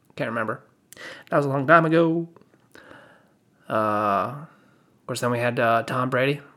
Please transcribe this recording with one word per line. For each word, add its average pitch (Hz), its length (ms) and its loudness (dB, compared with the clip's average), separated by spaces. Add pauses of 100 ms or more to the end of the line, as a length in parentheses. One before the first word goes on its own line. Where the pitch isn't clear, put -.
(160)
Can't 131 120 -6
remember. 113 340 -6 (680)
That 170 60 -2
was 143 100 2
a - 20 -2
long 135 180 -2
time 165 200 6
ago. 165 420 2 (1400)
Uh, 104 760 0
of - 640 -20
course, - 140 -8
then 123 100 -2
we 120 80 -2
had, 120 220 -2
uh, 113 240 2
Tom 127 260 -4
Brady 135 300 0 (160)